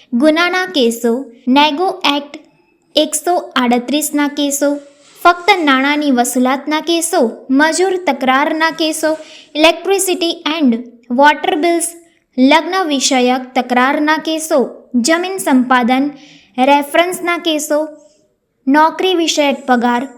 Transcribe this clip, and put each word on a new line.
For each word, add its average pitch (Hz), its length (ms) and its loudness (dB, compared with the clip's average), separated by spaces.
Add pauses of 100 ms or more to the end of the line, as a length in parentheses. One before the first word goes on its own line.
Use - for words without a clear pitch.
(120)
ગુનાના 339 520 2
કેસો, 233 480 0 (340)
નેગો 294 420 2 (260)
એક્ટ 285 180 -8 (600)
એકસો 311 380 0 (220)
આડત્રીસના 262 720 0
કેસો, 285 420 -2 (520)
ફક્ત 349 280 2 (140)
નાણાંની 285 480 0
વસૂલાતના 262 680 0
કેસો, 330 400 -2 (300)
મજૂર 320 480 2 (100)
તકરારના 302 640 0
કેસો, 311 460 -2 (380)
ઇલેક્ટ્રિસિટી 339 880 0 (140)
એન્ડ 269 160 2 (380)
વોટર 294 440 2
બિલ્સ, 339 340 0 (480)
લગ્ન 320 500 2
વિષયક 254 560 0 (120)
તકરારના 269 640 0
કેસો, 311 800 -2
જમીન 349 420 0
સંપાદન 254 720 2 (480)
રેફરન્સના 330 800 0
કેસો, 311 500 -2 (800)
નોકરી 320 460 2
વિષયક 302 540 0
પગાર 247 400 0 (100)